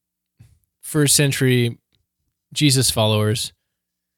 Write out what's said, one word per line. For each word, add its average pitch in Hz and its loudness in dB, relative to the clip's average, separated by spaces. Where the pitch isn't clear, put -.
first 147 0
century 127 0
Jesus 135 0
followers, 107 -2